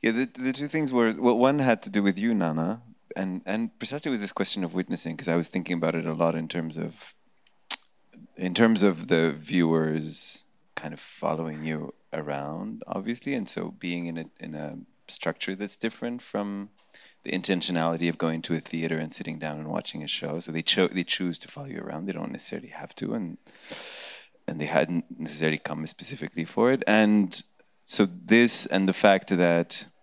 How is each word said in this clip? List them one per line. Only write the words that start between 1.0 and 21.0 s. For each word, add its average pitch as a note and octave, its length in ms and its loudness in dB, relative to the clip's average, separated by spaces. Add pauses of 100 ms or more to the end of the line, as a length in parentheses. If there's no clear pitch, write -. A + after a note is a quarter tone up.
well, A#2+ 220 4
one C3+ 220 4
had B2+ 220 4
to - 80 -12
do G2+ 120 2
with F#2+ 160 4
you, A2+ 160 2
Nana, F2 480 0 (340)
and, F#2 300 -4
and A2 320 -4
precisely D3 320 -2
with A#2+ 100 0
this G2+ 120 -2
question G2 320 0
of E2+ 100 -4
witnessing, E2+ 420 -2
'cause D2+ 120 -6
I E2+ 80 4
was E2+ 120 2
thinking F2 280 -2
about E2+ 180 2
it D#2+ 120 -2
a E2 80 -2
lot E2 200 2
in E2 140 -4
terms D#2+ 280 -4
of, E2 380 -10 (1200)
in F#2 180 -2
terms A2+ 280 6
of E2 260 4
the E2 240 4
viewers D#2+ 1120 0 (300)
kind - 200 -10
of - 60 -16
following D#2 640 -4
you D#2 300 -6 (180)
around, D2+ 720 -6
obviously, A#2 480 -4
and A2 140 -4
so F2 300 -4
being F2 280 -4
in E2 120 -6
a, D#2+ 60 -6 (160)
in D#2+ 140 -12
a D2+ 240 -8 (300)
structure - 460 -6
that's G2 220 -8
different A#2+ 460 -6
from G2+ 460 -6 (560)
the - 80 -8
intentionality E2+ 760 0
of E2 100 -2
going D#2+ 240 -2
to - 120 -2
a D#2 60 -2
theater D#2+ 360 -4
and D#2+ 160 -6
sitting D#2+ 260 -8
down D#2 200 -6
and D2+ 100 -8
watching D#2 360 -6
a - 20 -8
show. E2 320 -4
So E2 140 -8
they E2 100 -2
cho-, - 240 4
they F2+ 160 0